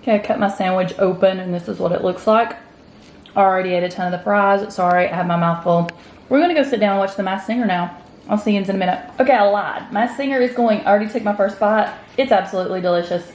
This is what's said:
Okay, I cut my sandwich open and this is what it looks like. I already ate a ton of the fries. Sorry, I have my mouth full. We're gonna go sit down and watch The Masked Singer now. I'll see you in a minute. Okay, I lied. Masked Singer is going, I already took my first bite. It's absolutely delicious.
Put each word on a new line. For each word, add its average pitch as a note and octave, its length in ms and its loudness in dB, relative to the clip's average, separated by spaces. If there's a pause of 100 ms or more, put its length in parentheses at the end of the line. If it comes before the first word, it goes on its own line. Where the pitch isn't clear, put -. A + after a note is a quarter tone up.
Okay, A3+ 140 0
I G3+ 40 4
cut G#3+ 200 -2
my G#3 100 0
sandwich F#3 500 -2
open F#3+ 400 2
and F3+ 140 -6
this F3 140 -6
is F#3 120 -6
what F3+ 120 0
it F3 120 -2
looks F3+ 240 -2
like. A3+ 300 2 (760)
I G3+ 60 2
already F#3 320 2
ate F3 100 0
a F3+ 60 -2
ton F3+ 240 -4
of F3+ 40 -4
the F3 60 -8
fries. G3+ 500 2
Sorry, F3+ 340 2
I - 80 -4
have F3 100 -2
my E3+ 120 0
mouth E3+ 260 0
full. E3+ 260 2 (400)
We're C4 100 2
gonna F4 140 2
go D4+ 100 2
sit B3+ 160 -2
down G3+ 120 2
and G3 80 0
watch G3 160 -2
The G#3 80 -4
Masked F#3+ 240 -4
Singer A#3+ 180 -2
now. F3+ 320 -2 (320)
I'll G#3 80 0
see G#3+ 180 0
you G3 60 0
in F#3+ 80 -4
a F#3+ 40 -2
minute. F3+ 260 0 (200)
Okay, C4 140 4
I A3 100 4
lied. G3+ 480 0
Masked A#3+ 260 -2
Singer C#4 220 -2
is B3 160 0
going, A3+ 260 2
I - 40 -10
already G#3 240 2
took A#3 140 -6
my G#3 120 -2
first G3+ 240 -2
bite. G#3+ 340 0 (240)
It's C4 140 0
absolutely F#3 480 0
delicious. F3 560 -2